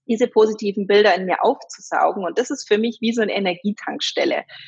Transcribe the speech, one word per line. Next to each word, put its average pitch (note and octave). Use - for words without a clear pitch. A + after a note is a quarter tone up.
Diese A#3
positiven G#3+
Bilder G#3
in F#3+
mir F3+
aufzusaugen. F#3+
Und E3+
das B3
ist -
für G#3
mich A3+
wie A3+
so A#3
eine G3+
Energietankstelle. F3+